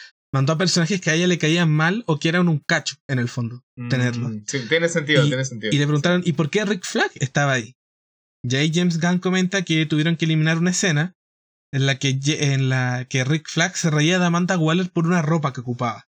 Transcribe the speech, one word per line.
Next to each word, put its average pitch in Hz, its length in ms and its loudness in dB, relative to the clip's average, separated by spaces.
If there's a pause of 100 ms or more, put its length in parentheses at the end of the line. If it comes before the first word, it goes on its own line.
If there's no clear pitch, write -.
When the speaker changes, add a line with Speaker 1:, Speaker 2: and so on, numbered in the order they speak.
(320)
Speaker 1:
mandó 135 220 2
a 156 40 0
personajes 180 440 0
que - 80 -2
a 156 60 2
ella 175 120 2
le 175 120 2
caían 165 300 2
mal 165 360 2
o 151 140 0
que 165 100 0
eran 175 180 4
un 156 120 2
cacho, - 380 -4 (120)
en 135 100 -2
el 120 80 -2
fondo, 120 360 -6 (120)
Speaker 2:
Mm, 120 140 -10
Speaker 1:
tenerlos. 123 420 0 (140)
Speaker 2:
sí, 135 140 -4 (100)
tiene 165 180 2
sentido, 151 380 2
Speaker 1:
Y, 143 40 2
Speaker 2:
tiene 131 140 -2
sentido. 110 300 -6
Speaker 1:
y 143 60 2
le 147 60 2
preguntaron, 151 380 2
"¿y 175 100 0
por 156 180 0
qué 214 120 0
Rick 196 220 -2
Flag 381 300 -2
estaba 139 380 0
ahí?". 127 220 -4 (680)
Y 123 120 -2
ahí 151 180 2
James 170 280 2
Gunn 180 180 2
comenta 185 440 0
que 160 220 0
tuvieron 156 300 0
que 165 100 -2
eliminar 160 340 2
una 175 120 2
escena 175 440 0 (580)
en 131 120 0
la 135 140 0
que 135 200 0
Ye-, 143 340 0
en 135 160 0
la 127 400 -2
que 131 160 0
Rick 151 240 -2
Flag 175 260 -2
se 170 140 0
reía 151 300 2
de 180 60 2
Amanda 175 320 2
Waller 175 340 2
por 170 160 0
una 175 140 2
ropa 147 300 0
que 131 100 -10
ocupaba. 120 480 -6